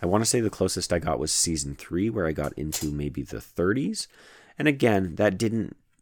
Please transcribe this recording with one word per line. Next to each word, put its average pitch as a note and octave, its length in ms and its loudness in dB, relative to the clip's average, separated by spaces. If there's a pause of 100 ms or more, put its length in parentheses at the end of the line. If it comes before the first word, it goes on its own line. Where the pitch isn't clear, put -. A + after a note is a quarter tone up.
I - 40 -4
wanna G#2+ 200 2
say B2 140 2
the G#2+ 100 2
closest F#2+ 420 0
I F2 60 2
got D#2+ 200 0
was D#2 140 -2
Season C#2+ 420 0
three, F#2 360 -2
where G2+ 160 -2
I D#2+ 60 0
got D2+ 200 -2
into D2+ 400 -4
maybe C#2+ 300 -4
the A#1+ 180 -8
thirties. C3 680 0 (500)
And D3 100 2
again, G#2+ 460 2
that G2+ 240 4
didn't, A2 400 -2 (240)